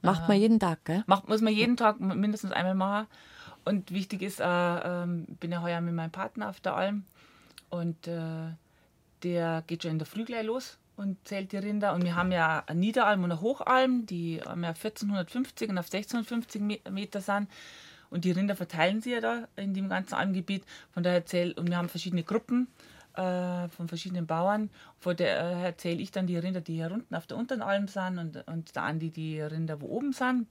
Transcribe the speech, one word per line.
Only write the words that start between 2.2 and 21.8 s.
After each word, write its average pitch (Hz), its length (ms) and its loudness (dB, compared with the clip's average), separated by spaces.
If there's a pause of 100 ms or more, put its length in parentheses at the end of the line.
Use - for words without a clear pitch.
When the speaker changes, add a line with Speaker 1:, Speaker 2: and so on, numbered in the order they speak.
Speaker 2:
mindestens 208 320 0
einmal 185 240 2
machen. 202 320 0 (580)
Und 190 260 0
wichtig 190 300 -4
ist, 190 180 -6
äh, - 60 0
ähm, 175 800 0 (140)
bin 175 120 -4
ja 175 100 -2
heuer 170 200 0
mit 170 120 -2
meinem 165 180 -4
Partner 196 380 -6
auf 185 100 -14
der - 160 -2
Alm. 196 300 -2 (640)
Und, 170 380 -4
äh, 165 440 -6 (720)
der 165 440 0
geht 170 160 -4
schon 165 80 -2
in 160 80 2
der 156 60 -4
Früh 220 200 -6
gleich 226 200 -4
los 247 320 -4 (180)
und 196 220 -4 (100)
zählt 196 240 -6
die 202 60 -4
Rinder. 208 360 2
Und 175 100 2
wir 175 120 2
haben 180 160 2
ja 160 360 4
eine 165 120 0
Niederalm 208 440 4
und 175 80 2
eine 160 100 -2
Hochalm, 254 640 4
die 165 400 -4
haben 170 180 -4
ja 170 100 -2
vierzehnhundertfünfzig 214 960 -2
und 190 80 0
auf 175 100 -2
sechzehnhundertfünfzig 226 760 -2
Me-, 208 180 0 (100)
Meter 196 320 -4
sind. 202 280 0 (600)
Und 170 160 -2
die 180 60 4
Rinder 196 240 2
verteilen 180 460 2
sie 247 100 -4
ja 240 80 0
da 226 280 -2 (100)
in 196 160 -2
dem 196 160 -2
ganzen 185 240 -2
Almgebiet. 190 500 0 (280)
Von 180 120 -2
daher 175 220 4
zähl-, 175 280 0
und 175 140 -2
wir 175 100 0
haben 175 120 -2